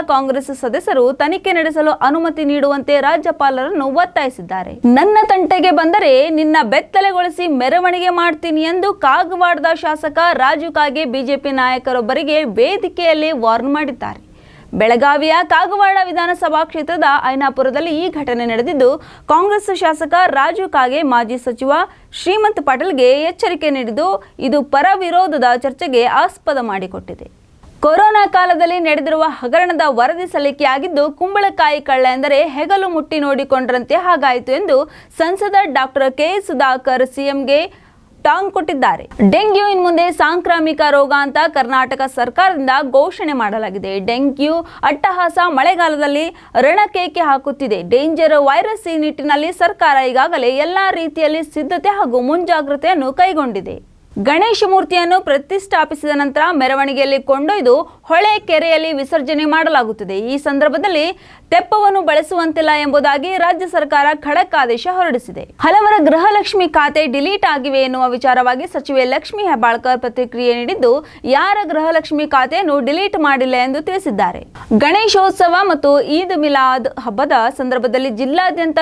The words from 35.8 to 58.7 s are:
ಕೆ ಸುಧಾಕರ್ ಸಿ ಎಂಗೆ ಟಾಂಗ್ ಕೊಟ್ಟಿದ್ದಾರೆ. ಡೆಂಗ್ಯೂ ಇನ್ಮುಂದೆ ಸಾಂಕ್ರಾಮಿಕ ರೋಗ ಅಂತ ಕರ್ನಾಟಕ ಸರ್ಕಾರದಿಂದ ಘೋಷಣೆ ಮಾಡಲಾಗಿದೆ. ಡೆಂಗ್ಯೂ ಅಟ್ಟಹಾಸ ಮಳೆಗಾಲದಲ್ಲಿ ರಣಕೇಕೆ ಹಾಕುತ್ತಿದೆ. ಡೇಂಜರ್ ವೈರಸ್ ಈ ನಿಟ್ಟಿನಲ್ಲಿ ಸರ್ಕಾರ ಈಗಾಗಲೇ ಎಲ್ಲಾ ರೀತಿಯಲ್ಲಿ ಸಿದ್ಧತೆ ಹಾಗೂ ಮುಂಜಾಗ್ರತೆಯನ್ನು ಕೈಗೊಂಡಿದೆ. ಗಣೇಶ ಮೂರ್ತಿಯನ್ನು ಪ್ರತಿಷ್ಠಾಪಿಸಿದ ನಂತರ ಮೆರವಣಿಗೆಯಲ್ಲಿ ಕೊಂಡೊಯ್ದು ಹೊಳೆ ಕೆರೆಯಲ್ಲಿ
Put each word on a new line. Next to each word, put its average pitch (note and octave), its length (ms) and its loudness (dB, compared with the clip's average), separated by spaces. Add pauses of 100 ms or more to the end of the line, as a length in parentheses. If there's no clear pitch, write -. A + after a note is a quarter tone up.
ಕೆ E4 280 -2
ಸುಧಾಕರ್ B3+ 640 0
ಸಿ C#4 200 -8
ಎಂಗೆ C#4 600 -2 (340)
ಟಾಂಗ್ F4+ 300 0
ಕೊಟ್ಟಿದ್ದಾರೆ. C4+ 580 -2 (200)
ಡೆಂಗ್ಯೂ G4+ 380 2
ಇನ್ಮುಂದೆ F4+ 420 2
ಸಾಂಕ್ರಾಮಿಕ D#4+ 720 0 (100)
ರೋಗ C#4 260 2
ಅಂತ C#4+ 200 -2 (120)
ಕರ್ನಾಟಕ C4 520 -2 (140)
ಸರ್ಕಾರದಿಂದ C4+ 560 0 (200)
ಘೋಷಣೆ D#4 420 0
ಮಾಡಲಾಗಿದೆ. G3+ 680 -4
ಡೆಂಗ್ಯೂ C4+ 600 -2
ಅಟ್ಟಹಾಸ E4+ 840 -2
ಮಳೆಗಾಲದಲ್ಲಿ D#4 920 0 (240)
ರಣಕೇಕೆ F4+ 600 0
ಹಾಕುತ್ತಿದೆ. C4+ 600 -2
ಡೇಂಜರ್ D4 540 2
ವೈರಸ್ E4+ 520 0
ಈ E4 80 -4
ನಿಟ್ಟಿನಲ್ಲಿ D4+ 560 -2
ಸರ್ಕಾರ E4+ 440 0
ಈಗಾಗಲೇ C4 520 2
ಎಲ್ಲಾ E4+ 420 0
ರೀತಿಯಲ್ಲಿ D#4+ 520 -2
ಸಿದ್ಧತೆ D4+ 460 -4
ಹಾಗೂ D#4+ 320 0
ಮುಂಜಾಗ್ರತೆಯನ್ನು D4+ 920 -2
ಕೈಗೊಂಡಿದೆ. C#4+ 840 -4 (200)
ಗಣೇಶ F4 520 2
ಮೂರ್ತಿಯನ್ನು F4+ 500 2
ಪ್ರತಿಷ್ಠಾಪಿಸಿದ D#4 920 -2
ನಂತರ C#4+ 260 -2 (120)
ಮೆರವಣಿಗೆಯಲ್ಲಿ C#4 680 0
ಕೊಂಡೊಯ್ದು C#4+ 800 0
ಹೊಳೆ G#4 360 2
ಕೆರೆಯಲ್ಲಿ D#4+ 540 0